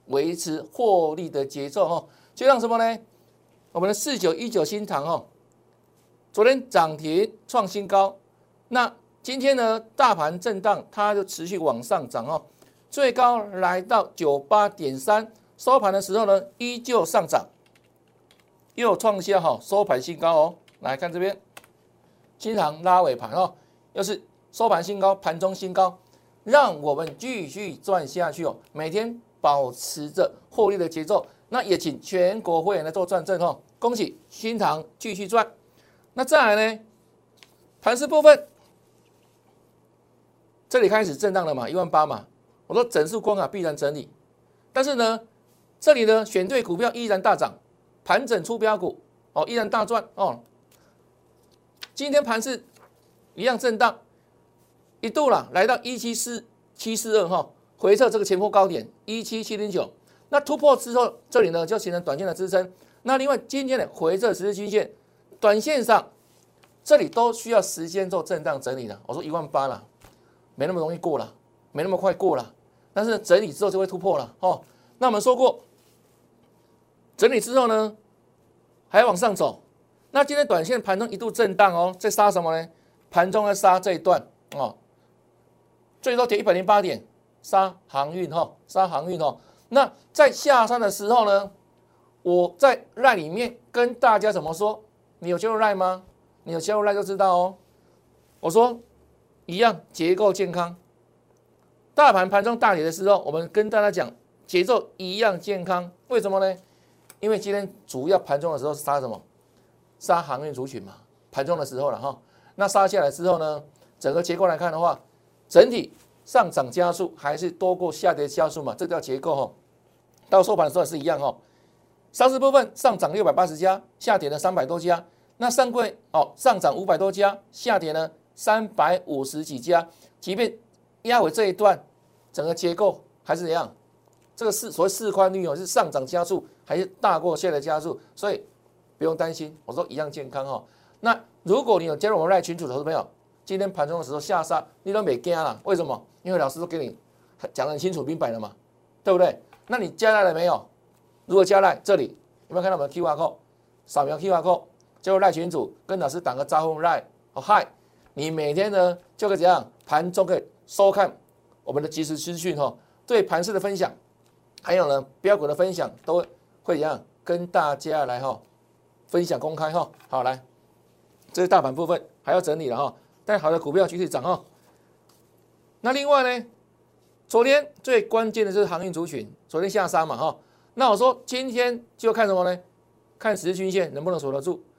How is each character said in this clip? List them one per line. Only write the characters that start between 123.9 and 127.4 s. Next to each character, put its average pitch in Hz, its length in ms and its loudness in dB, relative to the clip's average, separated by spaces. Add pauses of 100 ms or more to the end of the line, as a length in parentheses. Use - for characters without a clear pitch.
下 214 200 0
跌 147 120 -4
了 147 80 -6
三 190 160 -2
百 156 120 0
多 170 120 -4
家。 170 280 -2 (320)
那 240 120 -2
上 240 220 2
柜 233 260 -2 (140)
哦， 151 240 0
上 226 240 2
涨 147 160 0
五 185 100 -8
百 180 120 2
多 196 120 0
家， 196 300 0 (140)